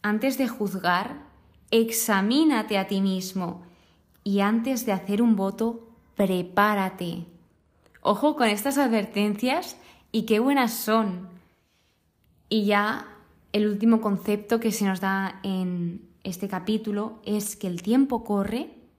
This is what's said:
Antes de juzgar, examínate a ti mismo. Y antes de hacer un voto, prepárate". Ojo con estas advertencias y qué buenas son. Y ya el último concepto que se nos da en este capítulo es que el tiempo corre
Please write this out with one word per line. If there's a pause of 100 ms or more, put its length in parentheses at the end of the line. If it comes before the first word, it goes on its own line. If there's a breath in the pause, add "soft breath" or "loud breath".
Antes
de
juzgar, (460)
examínate
a
ti
mismo. (580 loud breath)
Y
antes
de
hacer
un
voto, (260)
prepárate". (760)
Ojo
con
estas
advertencias (340 loud breath)
y
qué
buenas
son. (1200 soft breath)
Y
ya (440)
el
último
concepto
que
se
nos
da
en (160)
este
capítulo
es
que
el
tiempo
corre (220)